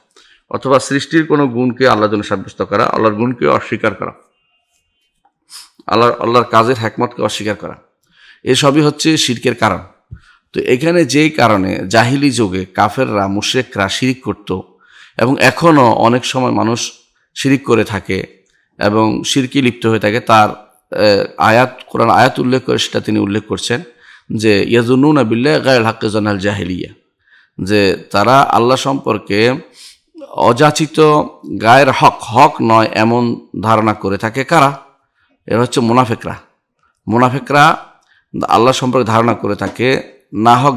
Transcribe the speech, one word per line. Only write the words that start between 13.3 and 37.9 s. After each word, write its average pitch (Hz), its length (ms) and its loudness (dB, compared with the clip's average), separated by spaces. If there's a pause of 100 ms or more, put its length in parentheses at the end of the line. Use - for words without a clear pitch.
শিরিক 127 340 -4
করত - 260 -8 (680)
এবং 127 220 0
এখনও 139 520 4
অনেক 117 340 0
সময় 127 260 -4
মানুষ 113 280 -2 (560)
শিরিক 135 280 0
করে 110 200 2
থাকে 95 340 -6 (600)
এবং 110 440 0
শিরকি 135 380 -2
লিপ্ত 120 240 -2
হয়ে 110 140 2
থাকে, 107 200 -2
তার, 110 300 2
আহ, - 720 -2 (140)
আয়াত, 117 340 2 (160)
কোরআন 117 220 -2
আয়াত 123 300 2
উল্লেখ 127 240 0
করে 123 140 -2
সেটা - 220 -4
তিনি 107 200 -2
উল্লেখ 104 280 -2
করছেন 117 320 -6 (520)
যে 107 220 2 (140)
ইয়াজুন্নুনা 127 560 2
বিল্লাহি 123 380 0
গায়রাল 123 240 2
হাক্কি 110 240 -4
যান্নাল 104 300 -4
জাহিলিয়া, 92 520 -6 (680)
যে 101 220 0 (300)
তারা 117 300 4
আল্লাহ 123 360 2
সম্পর্কে 123 600 -4 (880)
অযাচিত, 147 720 0 (600)
গায়ের 131 300 6
হক, - 280 2
হক 135 420 2
নয় 113 320 4
এমন 117 300 0 (380)
ধারণা 110 320 2
করে 98 240 -4
থাকে। 113 260 -4
কারা? 143 280 2 (760)
এরা 110 140 -2
হচ্ছে 123 180 -2
মুনাফিকরা। 113 560 0 (720)
মুনাফিকরা 127 580 2 (840)